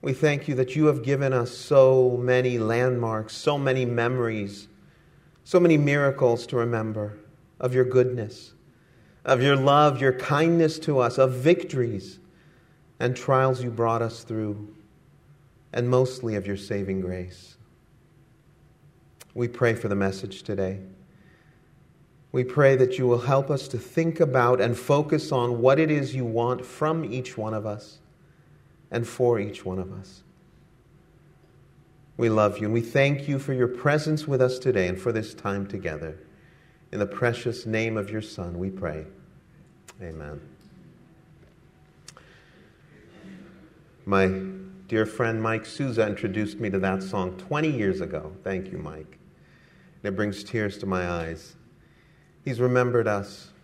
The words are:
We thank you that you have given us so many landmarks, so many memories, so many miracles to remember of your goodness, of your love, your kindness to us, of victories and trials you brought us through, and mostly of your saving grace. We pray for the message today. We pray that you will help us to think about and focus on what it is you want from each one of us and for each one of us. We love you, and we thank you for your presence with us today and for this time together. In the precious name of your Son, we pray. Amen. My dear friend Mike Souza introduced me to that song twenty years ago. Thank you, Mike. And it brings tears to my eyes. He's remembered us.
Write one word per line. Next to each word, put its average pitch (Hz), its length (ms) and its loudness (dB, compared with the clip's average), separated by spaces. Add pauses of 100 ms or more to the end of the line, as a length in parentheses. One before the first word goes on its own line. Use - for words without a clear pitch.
We 139 100 -4
thank 147 380 0
you 139 60 -2
that 127 200 0
you 151 120 4
have 139 140 2
given 135 300 0
us 120 200 0
so 131 640 6
many 127 400 2
landmarks, 117 800 0
so 147 200 0
many 131 280 0
memories, 117 840 -2 (760)
so 180 160 4
many 165 160 6
miracles 139 720 2
to 127 100 -4
remember 110 600 -4 (400)
of 123 160 -4
your 127 120 4
goodness, 123 680 0 (680)
of 127 180 4
your 139 140 6
love, 139 460 6
your 131 120 4
kindness 160 680 2
to 143 200 0
us, 120 180 2
of 131 140 6
victories 123 880 0 (800)
and 123 160 0
trials 131 480 2
you 120 80 -4
brought 113 300 0
us 113 220 -6
through, 107 520 -8 (960)
and 123 180 -2
mostly 127 460 0
of 98 100 -4
your 98 120 -4
saving 98 420 -4
grace. 92 560 -10 (1800)
We 120 140 -4
pray 117 260 2
for 110 140 -4
the 101 80 0
message 98 480 -4
today. 98 360 -4 (1500)
We 127 120 0
pray 135 320 6
that 127 200 4
you 127 100 2
will 120 120 4
help 139 320 2
us 139 160 -4
to 123 100 -8
think 165 440 -2
about 127 400 4
and 117 160 2
focus 151 560 0
on 120 280 0
what 135 180 6
it 156 120 2
is 131 240 -2
you 127 80 -4
want 117 420 -2
from 160 380 -2
each 123 340 -8
one 110 160 -6
of 107 120 -6
us 107 340 -10 (880)
and 117 160 -4
for 120 320 0
each 104 280 -8
one 92 140 -6
of 92 120 -10
us. - 320 -18 (1900)
We 117 140 2
love 107 280 4
you, 107 80 -4
and 110 80 0
we 117 60 2
thank 139 480 2
you 143 100 -2
for 131 140 -6
your 123 160 2
presence 151 600 0
with 131 120 2
us 127 180 2
today 104 280 2
and 92 100 -4
for 117 140 -4
this 110 220 -4
time 98 340 -6
together. 80 520 -8 (720)
In 104 60 -6
the 104 60 0
precious 117 600 -4
name 110 320 -2
of 101 120 -6
your 110 120 -6
Son, 87 360 -10
we 92 120 -4
pray. 80 360 -8 (960)
Amen. 76 380 -14 (3750)
My 98 220 4 (600)
dear 107 180 0
friend 113 360 -4
Mike 110 240 -4
Souza 113 420 -2
introduced 104 540 -4
me 110 80 -4
to 95 100 -2
that 95 240 -2
song 92 340 -6
twenty 151 320 -4
years 101 300 -2
ago. 80 320 -8 (120)
Thank 92 280 -8
you, 90 60 -10
Mike. 78 400 -14 (840)
And 101 120 -4
it - 20 -6
brings 101 300 -4
tears 107 320 -4
to - 80 -10
my 92 240 -2
eyes. 82 460 -8 (880)
He's 123 160 -6
remembered 123 480 2
us. 101 440 -4 (120)